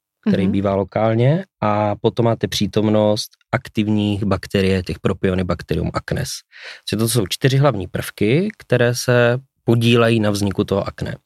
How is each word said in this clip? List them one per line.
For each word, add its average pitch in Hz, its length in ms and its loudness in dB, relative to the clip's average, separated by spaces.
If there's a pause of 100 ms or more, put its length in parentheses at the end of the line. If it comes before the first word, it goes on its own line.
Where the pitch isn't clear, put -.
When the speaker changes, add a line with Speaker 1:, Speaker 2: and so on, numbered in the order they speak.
(280)
Speaker 1:
který 98 140 2
Speaker 2:
Mhm. 95 100 0
Speaker 1:
bývá 98 220 0
lokálně, 113 680 0 (180)
a 104 340 0
potom 113 280 0
máte 113 240 0
přítomnost 107 840 0 (220)
aktivních 104 720 -2
bakterie, 95 580 0
těch - 160 -8
Propionibacterium 90 960 -2
acnes. - 340 -6 (600)
Čili 104 100 -2
to 113 100 0
jsou 113 180 0
čtyři 135 300 0
hlavní 117 300 2
prvky, 139 640 -2 (100)
které 120 360 0
se 120 440 2 (260)
podílejí 117 560 4
na 104 100 2
vzniku 101 340 -2
toho 98 240 -2
akné. - 380 -8